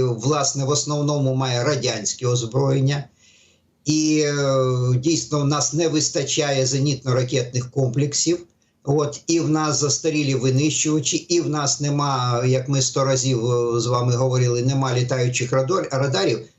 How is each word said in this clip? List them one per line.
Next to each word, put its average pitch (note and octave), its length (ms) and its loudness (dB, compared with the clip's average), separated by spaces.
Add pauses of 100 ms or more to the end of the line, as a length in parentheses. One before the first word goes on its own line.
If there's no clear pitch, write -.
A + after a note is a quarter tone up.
власне, C3+ 640 0
в B2+ 40 -4
основному D3 640 0
має B2+ 280 0
радянське A#2+ 640 -2
озброєння. C3+ 760 0 (840)
І, D#3 400 2
е, C#3+ 100 0 (600)
дійсно, D3+ 440 0
в C#3+ 80 2
нас C#3+ 260 0
не E3 140 2
вистачає C#3+ 760 0
зенітно-ракетних B2+ 1040 -2
комплексів. C#3 680 0 (440)
От, C#3+ 440 -2
і E3 120 2
в C#3+ 100 -2
нас D3+ 300 2
застарілі D3 560 0
винищувачі, D3 840 0
і E3+ 240 0
в C#3 80 -2
нас D3 320 -2
нема, C3+ 640 0
як C3 240 2
ми C#3 120 2
сто C3+ 220 0
разів, C3 420 0
е, A#2+ 340 0
з A2+ 60 -2
вами B2 300 2
говорили, B2 460 2
нема C3 340 0
літаючих B2 560 -2
радор-, C3 400 0
радарів. A#2 480 0 (200)